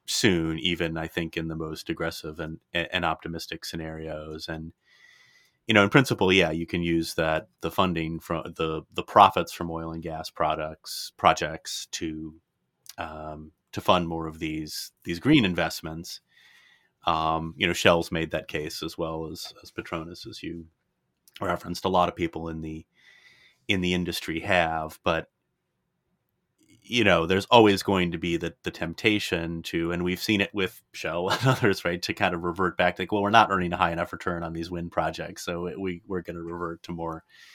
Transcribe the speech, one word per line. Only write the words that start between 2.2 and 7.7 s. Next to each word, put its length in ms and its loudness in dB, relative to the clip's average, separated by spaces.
and, 180 -8
and 320 -2
optimistic 600 -6
scenarios. 840 -10
And, 240 -10
you 80 4
know, 100 10
in 60 4
principle, 420 6
yeah, 180 6
you 160 -2
can 160 -2
use 320 0
that, 340 0
the 100 -6